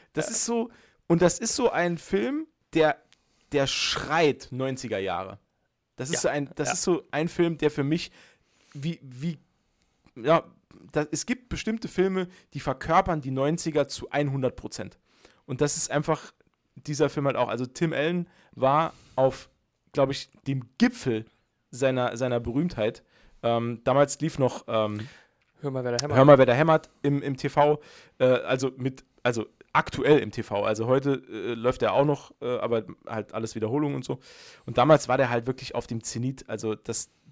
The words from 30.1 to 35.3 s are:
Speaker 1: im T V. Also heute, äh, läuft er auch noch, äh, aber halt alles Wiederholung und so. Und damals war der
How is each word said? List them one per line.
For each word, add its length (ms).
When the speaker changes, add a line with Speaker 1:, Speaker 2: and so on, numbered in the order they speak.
Speaker 1:
im 120
T 120
V. 200
Also 220
heute, 280
äh, 240
läuft 260
er 120
auch 120
noch, 260
äh, 180
aber 260
halt 260
alles 220
Wiederholung 400
und 100
so. 140
Und 100
damals 300
war 100
der 140